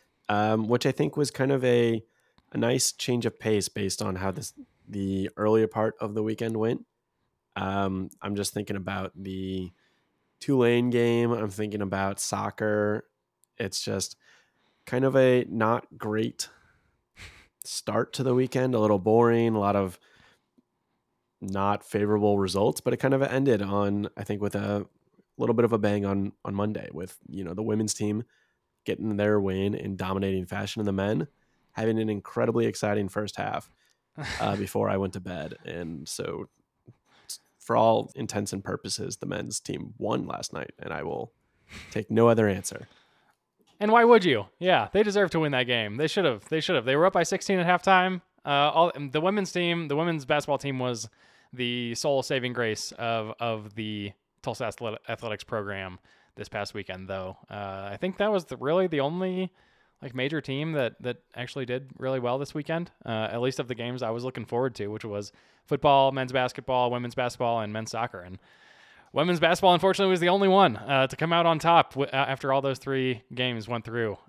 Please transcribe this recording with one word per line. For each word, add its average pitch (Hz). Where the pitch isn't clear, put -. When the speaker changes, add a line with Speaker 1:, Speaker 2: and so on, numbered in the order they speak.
Speaker 1:
um, 107
which 120
I 139
think 147
was 147
kind 135
of 131
a, 117
a -
nice 120
change 120
of 110
pace 107
based 98
on 98
how 95
this, -
the 98
earlier 110
part 110
of 107
the 110
weekend 110
went. 113
Um, 95
I'm 101
just 101
thinking 104
about 95
the 95
Tulane 120
game. 117
I'm 107
thinking 104
about 98
soccer. 104
It's 101
just 101
kind 131
of 135
a 127
not 113
great 110
start -
to 135
the 127
weekend, 127
a 117
little 107
boring, 117
a 110
lot 101
of 95
not 98
favorable 104
results, 98
but 123
it 120
kind 135
of 135
ended 135
on, 101
I 101
think, 101
with 101
a 101
little 120
bit 117
of 113
a 113
bang 101
on, 98
on 98
Monday 104
with, 90
you 95
know, 85
the 104
women's 107
team 107
getting 104
their 104
win 98
in 98
dominating 95
fashion 101
and 104
the 101
men 104
having 110
an 110
incredibly 117
exciting 104
first 104
half, -
uh, 104
Speaker 2:
<laughs> -
Speaker 1:
before 104
I 98
went 95
to 92
bed. 87
And 80
so, -
for -
all 113
intents 107
and 98
purposes, 95
the -
men's 92
team -
won 107
last -
night, -
and -
I 76
will -
take -
no 113
other 110
answer. 98
Speaker 2:
And 208
why 233
would 226
you? 117
Yeah, 170
they 202
deserve 202
to 165
win 151
that 127
game. 113
They 151
should 175
have. 120
They 156
should 175
have. 117
They 135
were 160
up 190
by 175
sixteen 190
at 170
halftime. 180
Uh, 143
all, 165
the 156
women's 190
team, 170
the 143
women's 160
basketball 147
team 135
was 120
the 120
sole 139
saving 123
grace 113
of, 113
of 107
the 107
Tulsa 123
Athlet-, 107
Athletics 110
program 98
this 107
past 101
weekend, 95
though. 95
Uh, 98
I -
think 185
that 208
was 180
the, 131
really 160
the 156
only, 185
like, 131
major 139
team 147
that, 127
that 123
actually 139
did 131
really 131
well 123
this 143
weekend, 165
uh, 110
at 117
least 135
of 123
the 123
games 120
I 117
was 117
looking 127
forward 123
to, 104
which 107
was 104
football, 139
men's 131
basketball, 127
women's 123
basketball, 120
and 104
men's 110
soccer. 113
And 90
women's 165
basketball, 180
unfortunately, 190
was 185
the 175
only 196
one, 185
uh, 131
to -
come 165
out 170
on 165
top 165
w-, 135
uh, 135
after 135
all 139
those 135
three 131
games 120
went 117
through. 113